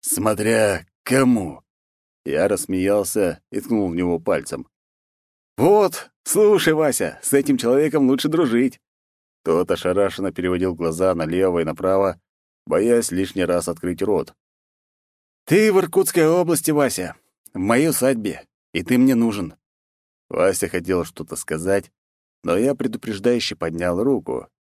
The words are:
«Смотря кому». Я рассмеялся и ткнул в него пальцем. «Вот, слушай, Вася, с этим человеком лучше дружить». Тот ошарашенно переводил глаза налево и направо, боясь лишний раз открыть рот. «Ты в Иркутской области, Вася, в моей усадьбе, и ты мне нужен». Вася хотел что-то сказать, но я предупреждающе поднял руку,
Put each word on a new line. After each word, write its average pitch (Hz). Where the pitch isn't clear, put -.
«Смотря 107
кому». 120
Я 73
рассмеялся 95
и 98
ткнул 101
в 85
него 87
пальцем. 73
«Вот, 185
слушай, 202
Вася, 143
с -
этим 139
человеком 139
лучше 135
дружить». 131
Тот 85
ошарашенно 92
переводил 90
глаза 85
налево 87
и 82
направо, 92
боясь 113
лишний 92
раз 87
открыть 85
рот. 98
«Ты 208
в 185
Иркутской 180
области, 165
Вася, 135
в -
моей 120
усадьбе, 120
и 87
ты 123
мне 131
нужен». 104
Вася 92
хотел 87
что-то 80
сказать, 92
но 85
я 131
предупреждающе 113
поднял 87
руку, 113